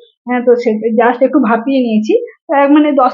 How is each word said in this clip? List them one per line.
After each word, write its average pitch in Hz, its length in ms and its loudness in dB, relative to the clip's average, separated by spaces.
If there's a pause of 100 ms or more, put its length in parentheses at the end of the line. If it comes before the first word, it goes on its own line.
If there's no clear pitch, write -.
(260)
হ্যাঁ, 247 180 -4
তো 247 120 2
সেদ্ধ 220 260 -2 (160)
just 240 300 0
একটু 254 120 0
ভাপিয়ে 233 460 -2
নিয়েছি। 220 280 -2 (300)
তো - 120 -12
এক 277 160 2
মানে 302 220 4
দশ 254 200 0